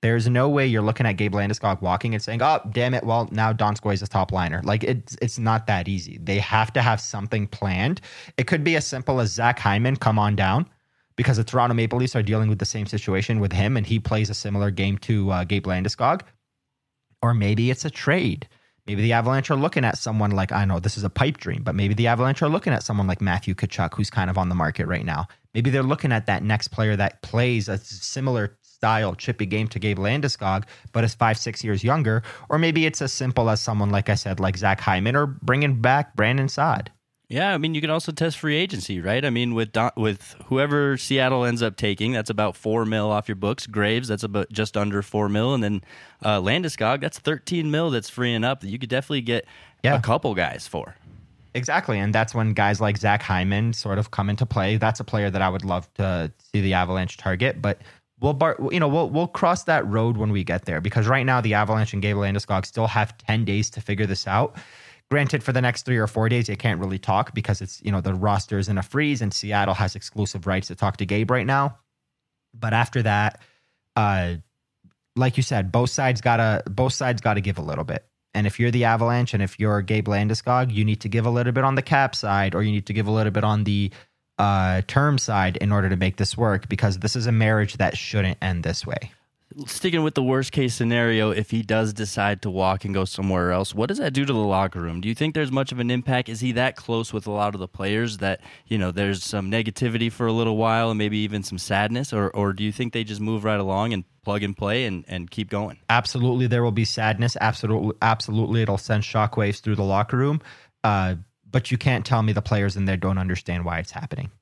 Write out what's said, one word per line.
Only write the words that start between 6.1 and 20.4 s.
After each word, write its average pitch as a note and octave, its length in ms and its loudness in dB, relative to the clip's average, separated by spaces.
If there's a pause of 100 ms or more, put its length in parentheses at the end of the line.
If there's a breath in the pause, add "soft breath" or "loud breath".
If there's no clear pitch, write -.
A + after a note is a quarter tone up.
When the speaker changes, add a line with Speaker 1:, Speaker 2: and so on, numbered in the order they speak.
Speaker 1:
They F#2+ 160 -2
have A2 360 0
to C3 100 4
have A2+ 180 2
something G#2 460 -4
planned. G2+ 540 -2 (360 loud breath)
It B2+ 80 2
could D#3+ 180 0
be E3 120 2
as D3 100 0
simple C3 340 -2
as A2+ 120 2
Zach A#2 260 2
Hyman, A2+ 380 2
come A2 240 2
on G#2 160 4
down, G2+ 340 2 (460)
because B2+ 220 2
the A2+ 60 2
Toronto B2 300 2
Maple A#2 240 0
Leafs B2+ 180 0
are A#2 60 2
dealing G#2+ 280 2
with G#2+ 100 0
the - 60 -2
same G#2+ 200 -6
situation G2+ 540 -2
with G2 120 0
him, G2 260 2
and G2+ 100 -2
he A2+ 100 0
plays A2 320 0
a G#2 60 -6
similar G2+ 340 -2
game G2 300 -2
to, G2+ 320 0
uh, F2+ 120 0
Gabe G2 220 -2
Landeskog. G2+ 560 0 (1000)
Or A#2+ 100 4
maybe A2 380 2
it's B2+ 140 -4
a D#3 40 -4
trade. C3 580 0 (380 soft breath)
Maybe G2+ 160 -2
the A#2 120 4
Avalanche B2+ 360 2
are D3+ 60 2
looking C#3+ 280 0
at A#2 140 0
someone G#2+ 340 0
like, F#2+ 200 0